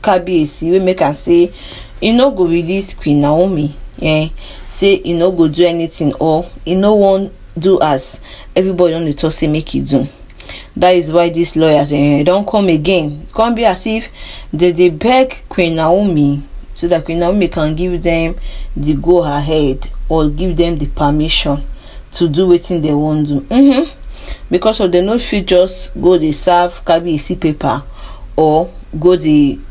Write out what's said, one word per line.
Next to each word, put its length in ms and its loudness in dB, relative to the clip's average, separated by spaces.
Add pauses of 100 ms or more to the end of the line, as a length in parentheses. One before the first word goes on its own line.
(120)
Kabiyesi 600 0
wey 80 4
make 220 0
am 120 2
say 380 2 (500)
e 120 2
no 180 4
go 160 0
release 460 -2
Queen 260 0
Naomi, 560 0 (260)
eh, 280 0 (400)
say 340 0
e 100 -6
no 200 2
go 160 4
do 160 2
anything 480 -2
or 360 0 (160)
e 100 -2
no 200 4
wan 340 2 (300)
do 220 4
as 400 -2 (340)
everybody 380 2
don 100 -4
dey 80 -2
talk 220 -2
say 140 -2
make 280 -2
e 60 0
do. 260 0 (720)
That 180 4
is 160 0
why 180 4
these 280 -2
lawyers, 340 2
eh, 320 2
don 220 2
come 240 0
again. 640 0
Come 220 0
be 100 -2
as 200 0
if 240 -4 (440)
they 180 2
dey 200 4
beg 480 0 (100)
Queen 260 -2
Naomi 680 2 (320)
so 140 -6
that 160 0
Queen 160 -4
Naomi 300 2
can 260 -2
give 260 -2
them 340 0 (420)
the 160 0
go 320 2
ahead 640 -2 (180)
or 220 2
give 260 -2
them 220 0
the 80 -4
permission 800 -2 (480)
to 160 0
do 180 2
wetin 340 2
they 120 0
wan 320 0
do. 160 -2
Mm-hmm. 500 4 (580)
Because 300 0
of 140 2
they 80 4
no 180 0
fit 280 -2
just 520 0
go 180 4
dey 140 0
serve 540 0
Kabiyesi 560 -2
paper 420 -2 (540)
or 340 2 (260)
go 200 4
dey 420 2 (120)